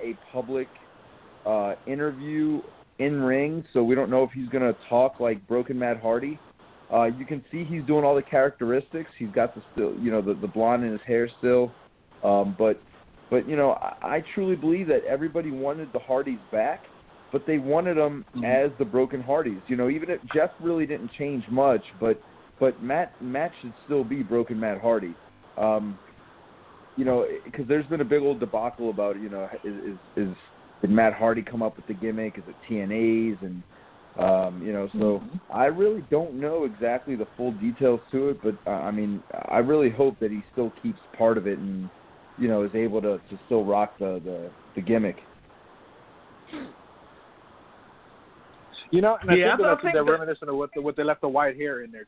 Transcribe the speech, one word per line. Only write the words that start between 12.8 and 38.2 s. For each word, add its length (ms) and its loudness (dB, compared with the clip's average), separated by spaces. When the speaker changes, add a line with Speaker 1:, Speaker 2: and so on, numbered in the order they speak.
Speaker 1:
but, 180 0
you 80 -2
know, 160 4
I, 440 -4
I 80 -4
truly 220 0
believe 320 0
that 160 2
everybody 460 -2
wanted 420 -6
the 80 -2
Hardys 380 -2
back, 340 -2
but 140 -2
they 120 0
wanted 400 0
'em 260 0
Speaker 2:
Mm-hmm. 100 -4
Speaker 1:
as 340 4
the 60 2
broken 380 0
Hardys. 460 -2
You 80 -2
know, 120 2
even 220 -2
if 100 -2
Jeff 160 4
really 260 0
didn't 320 -8
change 320 -4
much, 320 4
but, 200 2
but 240 2
Matt, 300 -2
Matt 380 -4
should 140 -14
still 200 0
be 180 -4
broken 360 0
Matt 220 -2
Hardy. 340 0
Um, 420 0
you 80 0
know, 220 2
'cause 160 -6
there's 180 2
been 140 -2
a 40 2
big 180 2
old 180 0
debacle 500 -2
about, 300 -2
you 80 -10
know, 200 -8
is, 120 -8
is, 140 -10
is, 200 -2
did 100 0
Matt 220 6
Hardy 300 0
come 200 -6
up 140 -4
with 100 -20
the 80 -6
gimmick? 440 -6
Is 100 -18
it 60 -16
T 140 -4
N 120 -4
A's? 500 2
And, 200 -10
um, 480 0
you 80 -4
know, 200 -4
so 280 2
Speaker 3:
Mm-hmm. 160 -12
Speaker 1:
I 140 2
really 440 2
don't 240 0
know 300 -4
exactly 520 -2
the 100 -4
full 160 -2
details 480 0
to 160 0